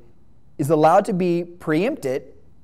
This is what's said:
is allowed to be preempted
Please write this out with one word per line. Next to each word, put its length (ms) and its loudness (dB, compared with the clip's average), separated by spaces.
is 100 -2
allowed 380 4
to 80 -4
be 280 0
preempted 920 -4